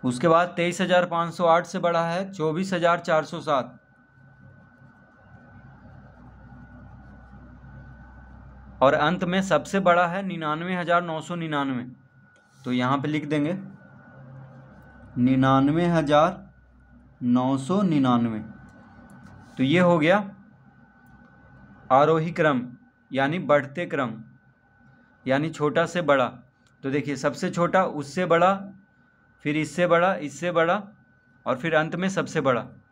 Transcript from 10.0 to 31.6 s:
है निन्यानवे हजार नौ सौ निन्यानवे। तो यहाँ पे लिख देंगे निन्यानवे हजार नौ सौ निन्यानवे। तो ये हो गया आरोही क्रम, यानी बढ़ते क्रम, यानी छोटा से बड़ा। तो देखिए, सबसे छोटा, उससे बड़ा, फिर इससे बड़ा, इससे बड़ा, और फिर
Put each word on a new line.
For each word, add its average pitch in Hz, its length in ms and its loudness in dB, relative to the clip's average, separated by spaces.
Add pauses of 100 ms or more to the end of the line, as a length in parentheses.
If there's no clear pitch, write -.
है 180 160 -4
निन्यानवे 165 520 -6
हजार 170 280 0
नौ 160 180 -6
सौ 175 140 -10
निन्यानवे। 143 480 -4 (760)
तो 123 120 -8
यहाँ 123 260 0
पे 135 100 -4
लिख 151 200 -4
देंगे 151 260 -2 (1700)
निन्यानवे 135 680 4
हजार 160 480 2 (840)
नौ 127 380 2
सौ 175 240 0
निन्यानवे। 123 560 2 (1200)
तो 131 60 0
ये 151 180 2
हो 175 180 4
गया 170 180 4 (1800)
आरोही 160 400 4
क्रम, 147 280 2 (500)
यानी 139 300 -2
बढ़ते 143 460 0
क्रम, 135 260 -4 (1120)
यानी 139 260 0
छोटा 151 360 0
से 180 160 -4
बड़ा। 139 240 2 (560)
तो 135 80 -6
देखिए, 143 260 -4
सबसे 185 340 -4
छोटा, 175 340 2
उससे 147 420 -6
बड़ा, 170 260 4 (920)
फिर 147 120 -2
इससे 156 300 -2
बड़ा, 170 280 4
इससे 151 360 -8
बड़ा, 170 300 2 (640)
और 123 120 -2
फिर 160 180 -2